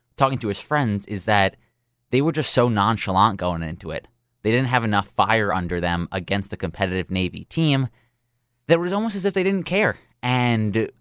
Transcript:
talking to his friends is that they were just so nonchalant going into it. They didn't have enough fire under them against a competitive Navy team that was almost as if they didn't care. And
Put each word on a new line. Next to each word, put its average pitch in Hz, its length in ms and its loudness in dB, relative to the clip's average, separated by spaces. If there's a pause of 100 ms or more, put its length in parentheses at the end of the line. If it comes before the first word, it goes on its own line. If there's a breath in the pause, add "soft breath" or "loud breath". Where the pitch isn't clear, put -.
(160 soft breath)
talking 135 220 0
to 110 120 -4
his 98 100 -4
friends 117 480 -2
is 98 180 -8
that 98 300 2 (560)
they 127 100 4
were 156 100 2
just 147 200 -2
so 123 160 4
nonchalant 104 720 2
going 87 240 -2
into 80 300 -8
it. - 160 -8 (340)
They 107 80 -2
didn't 123 200 2
have 123 140 2
enough 104 240 0
fire 104 460 0
under 87 260 -2
them 87 320 -2
against 98 400 -4
a 98 60 -10
competitive 92 540 -4
Navy 92 340 -4
team 139 420 0 (800)
that 165 140 4
was 180 120 -2
almost 208 240 -2
as 190 100 -4
if 196 100 0
they 190 80 0
didn't 190 200 0
care. 185 360 0 (240)
And 113 640 2 (120)